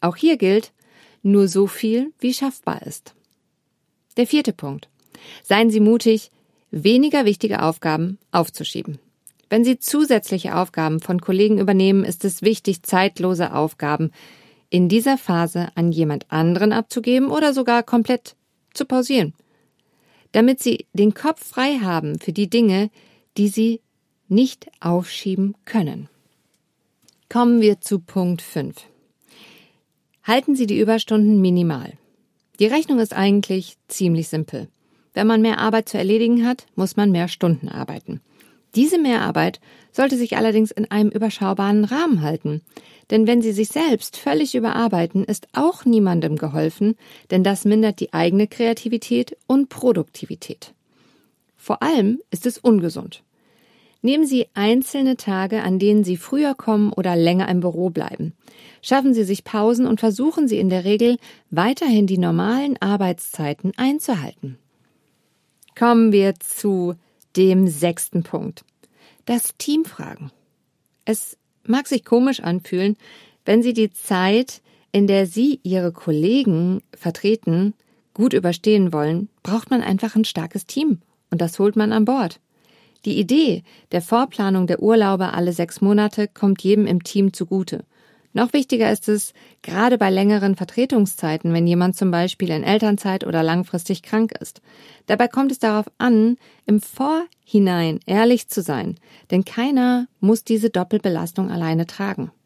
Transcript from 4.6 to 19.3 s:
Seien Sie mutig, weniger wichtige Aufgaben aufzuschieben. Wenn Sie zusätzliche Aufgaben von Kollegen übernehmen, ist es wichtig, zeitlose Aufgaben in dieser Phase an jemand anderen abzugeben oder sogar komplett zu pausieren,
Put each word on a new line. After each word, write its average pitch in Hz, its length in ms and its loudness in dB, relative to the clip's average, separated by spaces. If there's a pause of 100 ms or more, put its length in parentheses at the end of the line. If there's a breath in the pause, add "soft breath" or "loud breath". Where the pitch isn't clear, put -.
Seien 220 280 4
Sie 214 100 2
mutig, 220 500 4 (400)
weniger 254 540 2
wichtige 208 380 0
Aufgaben 165 560 -2 (120)
aufzuschieben. - 680 -6 (500)
Wenn 226 160 2
Sie 247 140 0
zusätzliche 220 800 -2
Aufgaben 160 440 -2
von 180 200 -4
Kollegen 202 380 2
übernehmen, 190 460 2
ist - 200 -8
es 196 180 -4
wichtig, 202 400 -2
zeitlose 185 720 -2
Aufgaben 151 560 -4 (600 soft breath)
in 180 180 2
dieser 233 300 2
Phase 170 560 -2
an 170 180 0
jemand 156 380 -2
anderen 175 420 2
abzugeben 247 560 0
oder 294 240 0
sogar 240 300 0
komplett 240 520 -2 (380)
zu - 140 -6
pausieren, 247 480 0 (1000)